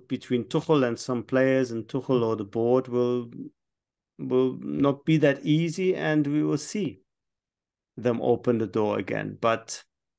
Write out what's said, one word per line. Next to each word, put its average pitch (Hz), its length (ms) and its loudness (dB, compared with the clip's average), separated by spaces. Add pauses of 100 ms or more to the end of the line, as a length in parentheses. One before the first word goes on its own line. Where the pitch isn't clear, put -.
between 123 360 -2
Tuchel 147 420 2
and 117 120 -2
some 120 240 -4
players 131 480 2
and 113 160 -8
Tuchel 127 360 0
or 113 140 0
the 107 80 -6
board 120 440 0
will, 123 420 -2 (880)
will 127 420 0
not 143 440 0
be 160 140 4
that 139 260 2
easy, 165 520 0
and 151 300 0
we 147 160 0
will 151 160 0
see 190 420 -6 (960)
them 117 240 0
open 120 380 2
the 110 80 0
door 104 320 0
again. 104 420 -6
But - 440 -2 (340)